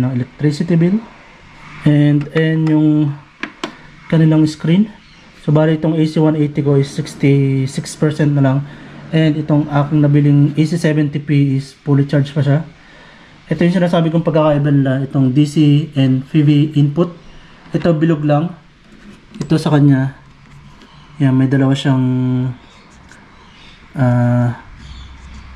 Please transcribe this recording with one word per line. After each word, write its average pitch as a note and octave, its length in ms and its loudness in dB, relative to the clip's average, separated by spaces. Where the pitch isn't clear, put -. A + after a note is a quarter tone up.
ng B2+ 160 -2
electricity D3+ 580 -4
bill. F3+ 220 2
And, D3 480 2
and D#3+ 360 0
yung D3+ 440 2
kanilang D#3 400 2
screen. F3 400 0
So D#3 80 -2
bali D#3 240 2
itong D#3+ 240 -2
A D#3 80 0
C D#3 80 -10
one D#3 240 2
eighty D3 240 -2
ko C#3 160 2
is C#3 80 -2
sixty-six C3+ 1120 -2
percent D3 320 0
na C#3+ 80 0
lang. C#3 240 2
And D#3+ 240 2
itong D3 320 -2
aking D3 320 -2
nabiling C#3+ 560 2
A D#3 80 0
C E3 160 -2
seventy D3+ 400 -2
P C#3 400 0
is - 240 -12
fully C#3 240 0
charged C#3+ 240 -2
pa D#3 80 -4
siya. C#3+ 240 0
Ito E3 160 0
yung F3 80 0
sinasabi F3 320 0
kong D#3+ 160 -2
pagkakaiba D3 480 0
nila, C3+ 320 0
itong C3 320 0
D D3+ 80 4
C D3 560 2
and C3 320 0
V D3 160 2
V D3+ 320 2
input. D3 320 0
Ito E3+ 160 0
bilog D#3+ 320 0
lang. D3 320 -2
Ito D#3 160 0
sa D#3 160 0
kanya. C3+ 400 2
Yan, C3+ 160 2
may C3 160 2
dalawa C3+ 240 2
siyang, C3 300 0
ah, A#2+ 560 0